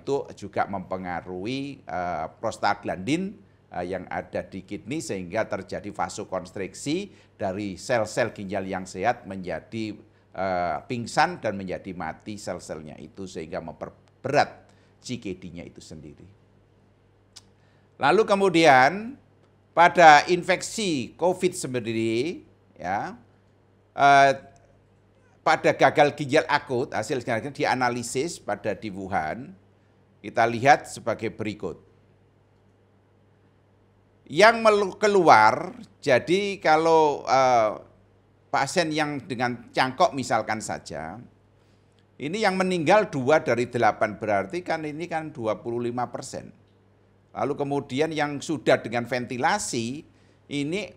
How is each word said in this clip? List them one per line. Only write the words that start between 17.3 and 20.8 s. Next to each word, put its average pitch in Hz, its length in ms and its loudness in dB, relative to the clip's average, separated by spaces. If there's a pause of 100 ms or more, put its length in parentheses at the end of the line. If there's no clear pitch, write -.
Lalu 175 240 4
kemudian 185 960 4 (560)
pada 165 560 10
infeksi 170 880 -2